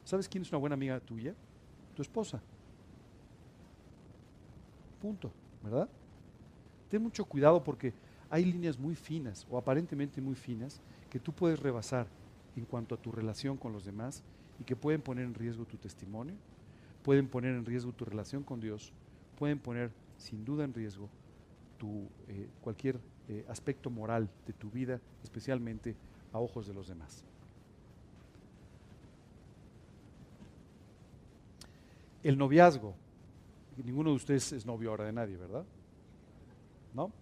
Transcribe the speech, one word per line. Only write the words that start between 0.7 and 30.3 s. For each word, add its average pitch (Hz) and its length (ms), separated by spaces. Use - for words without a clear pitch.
amiga 135 260
tuya? 120 340
Tu 147 60
esposa. 156 400
Punto, 196 300
¿verdad? 123 260
Ten 214 120
mucho 226 220
cuidado 151 400
porque 131 300
hay 165 140
líneas 170 340
muy 147 180
finas, 143 540
o 123 80
aparentemente 143 640
muy 135 160
finas, 123 460
que 127 100
tú 160 120
puedes 160 280
rebasar 123 480
en 117 100
cuanto 117 300
a - 20
tu 117 140
relación 110 460
con 123 140
los 101 140
demás 107 380
y 127 40
que 127 120
pueden 151 260
poner 127 240
en 120 80
riesgo 113 320
tu 107 120
testimonio, 110 580
pueden 139 240
poner 127 280
en 120 100
riesgo 120 280
tu - 100
relación 107 400
con 127 160
Dios, 107 320
pueden 147 200
poner 120 340
sin 107 260
duda 147 220
en 131 80
riesgo 104 360
tu, 104 300
eh, 101 220
cualquier, 127 400
eh, 107 180
aspecto 127 420
moral 113 400
de 107 80
tu 104 160
vida, 123 300
especialmente 117 720
a 110 60
ojos 117 280
de 101 60
los 95 160
demás. 80 340